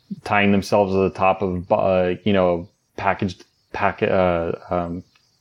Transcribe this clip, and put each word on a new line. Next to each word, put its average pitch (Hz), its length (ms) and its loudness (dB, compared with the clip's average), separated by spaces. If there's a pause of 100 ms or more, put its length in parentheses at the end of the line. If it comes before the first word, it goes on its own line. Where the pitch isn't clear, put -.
(240)
tying 101 280 2
themselves 101 420 2
to 95 60 2
the 95 100 2
top 95 320 0
of, 90 300 -4
uh, 92 420 2 (120)
you 104 80 2
know, 90 360 0 (260)
packaged, 95 480 -4 (300)
pack-, 98 300 -2
uh, 90 480 0 (180)
um, 87 340 -4 (380)